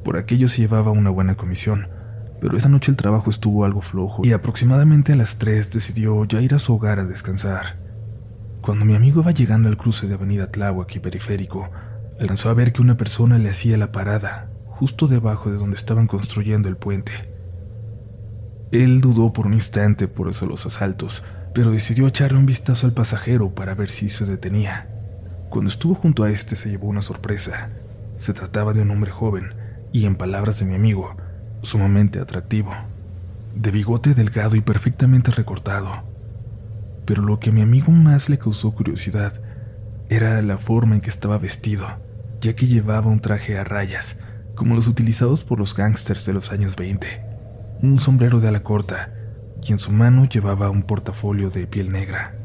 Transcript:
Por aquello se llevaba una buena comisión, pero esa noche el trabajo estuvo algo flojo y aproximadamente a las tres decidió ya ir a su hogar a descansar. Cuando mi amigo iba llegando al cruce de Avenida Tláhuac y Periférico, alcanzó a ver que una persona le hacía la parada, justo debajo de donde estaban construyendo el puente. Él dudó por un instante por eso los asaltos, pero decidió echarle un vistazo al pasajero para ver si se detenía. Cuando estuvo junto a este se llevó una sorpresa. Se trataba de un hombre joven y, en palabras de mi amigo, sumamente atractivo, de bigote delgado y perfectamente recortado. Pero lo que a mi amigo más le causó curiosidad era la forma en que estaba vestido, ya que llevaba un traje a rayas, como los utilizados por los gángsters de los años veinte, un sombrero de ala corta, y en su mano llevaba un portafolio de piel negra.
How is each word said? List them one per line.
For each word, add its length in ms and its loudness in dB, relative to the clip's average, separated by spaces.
Por 140 -2
aquello 300 2
se 140 0
llevaba 300 2
una 180 4
buena 260 2
comisión, 520 -4
pero 160 0
esa 140 4
noche 220 6
el 60 2
trabajo 340 2
estuvo 340 2
algo 160 0
flojo 420 -4
y 80 6
aproximadamente 840 4
a 20 6
las 220 2
tres 340 0
decidió 540 0
ya 140 0
ir 140 2
a 60 4
su 140 2
hogar 260 2
a 40 -2
descansar. 840 -6
Cuando 240 0
mi 100 6
amigo 260 6
iba 100 4
llegando 380 4
al 80 0
cruce 300 -2
de 60 -2
Avenida 380 -2
Tláhuac 440 -4
y 40 -6
Periférico, 680 -6
alcanzó 300 -2
a 40 4
ver 200 4
que 80 2
una 140 6
persona 440 4
le 100 2
hacía 280 0
la 140 0
parada, 580 -4
justo 420 -2
debajo 420 0
de 80 -2
donde 200 -2
estaban 280 2
construyendo 640 -2
el 80 -4
puente. 360 -6
Él 300 6
dudó 320 6
por 140 0
un 60 4
instante 540 2
por 220 -4
eso 160 -6
los 200 -8
asaltos, 580 -6
pero 180 4
decidió 360 2
echarle 300 2
un 80 8
vistazo 400 2
al 80 4
pasajero 640 0
para 180 -6
ver 160 -4
si 200 -4
se 160 -4
detenía. 640 -4
Cuando 200 -2
estuvo 260 0
junto 280 2
a 60 2
este 260 -4
se 140 -8
llevó 180 -6
una 140 -2
sorpresa. 680 -8
Se 160 -4
trataba 400 -2
de 80 4
un 100 2
hombre 200 0
joven 420 -4
y, 120 4
en 120 2
palabras 420 -2
de 60 0
mi 100 -2
amigo, 400 2
sumamente 580 2
atractivo, 540 -4
de 160 -2
bigote 420 2
delgado 440 2
y 40 4
perfectamente 720 4
recortado. 720 -4
Pero 180 0
lo 160 2
que 120 0
a 20 4
mi 80 6
amigo 320 6
más 340 8
le 100 2
causó 380 -2
curiosidad 640 -4
era 320 2
la 160 0
forma 380 2
en 60 4
que 80 -6
estaba 280 -2
vestido, 500 -4
ya 120 0
que 140 2
llevaba 420 2
un 120 4
traje 360 -2
a 60 -4
rayas, 560 -6
como 200 2
los 120 4
utilizados 580 2
por 120 0
los 160 -2
gángsters 520 0
de 80 -2
los 180 -4
años 240 -2
veinte, 480 -6
un 180 6
sombrero 420 4
de 80 4
ala 120 2
corta, 520 -4
y 80 -2
en 80 2
su 140 -2
mano 320 6
llevaba 440 0
un 140 2
portafolio 680 -2
de 160 -6
piel 280 -4
negra. 520 -6